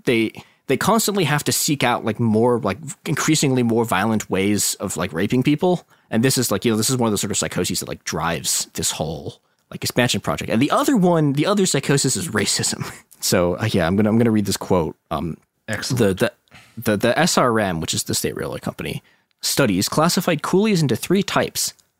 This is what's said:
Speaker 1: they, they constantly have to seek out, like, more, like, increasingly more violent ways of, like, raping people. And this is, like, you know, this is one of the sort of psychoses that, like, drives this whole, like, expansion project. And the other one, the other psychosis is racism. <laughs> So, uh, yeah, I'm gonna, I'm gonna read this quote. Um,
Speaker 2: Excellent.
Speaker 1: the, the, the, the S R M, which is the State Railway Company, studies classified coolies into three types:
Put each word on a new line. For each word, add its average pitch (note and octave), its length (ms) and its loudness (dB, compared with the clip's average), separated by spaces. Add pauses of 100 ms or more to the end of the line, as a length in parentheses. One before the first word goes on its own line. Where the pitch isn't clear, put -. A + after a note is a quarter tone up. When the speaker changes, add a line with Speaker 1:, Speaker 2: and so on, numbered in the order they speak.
Speaker 1:
they, A2+ 260 2 (340)
they C3 120 0
constantly G3+ 480 0
have C#3+ 180 0
to B2+ 80 -2
seek - 320 0
out, A#2+ 200 0
like, A2 160 -2
more, A#2 400 2
like, G2 200 -4 (260)
increasingly D3 560 0
more A2+ 240 2
violent A2 420 0
ways G2 480 0
of, - 220 -6
like, D#2+ 160 -4
raping G#2+ 300 0
people. E3+ 440 0 (220)
And A2+ 140 0
this C3+ 160 2
is, A#2+ 100 0
like, G2+ 160 -2
you A#2 60 2
know, A2 60 2
this A2 120 0
is C3 80 0
one A#2 100 0
of G#2+ 40 0
the G2 80 0
sort G#2 100 -4
of G2 80 -4
psychoses E2+ 440 -2
that, - 60 -10
like, - 160 -12
drives D#2+ 680 -4
this D#2+ 160 -4
whole, D2+ 500 -6 (300)
like, - 140 -14
expansion A#2+ 380 0
project. - 280 -4
And G#2+ 100 2
the C#3+ 120 2
other C#4 260 2
one, E3+ 360 4
the D3 120 0
other G3 220 2
psychosis C#3 480 0
is F#2+ 140 -4
racism. - 720 -2
<laughs> - 40 -20 (160)
So, F2+ 360 2
uh, A2 160 -2
yeah, E2+ 160 2
I'm F#2 80 0
gonna, G#2+ 140 4
I'm A2 80 4
gonna A#2+ 140 4
read G#2+ 140 2
this F#2+ 120 -2
quote. E2+ 380 0 (140)
Um, D#2 280 -6 (300)
Speaker 2:
Excellent. G#2+ 520 0
Speaker 1:
the, - 60 0
the, - 680 -6
the, G2+ 60 2
the A#2+ 220 0
S F3 180 2
R B2 220 4
M, F2+ 220 0
which - 120 -4
is - 100 -4
the - 100 -6
State - 220 -4
Railway - 240 -8
Company, - 420 -8 (400)
studies G#2 480 2
classified E3 540 0
coolies G3 400 2
into B2 120 2
three F#3 280 0
types: - 500 -2 (260)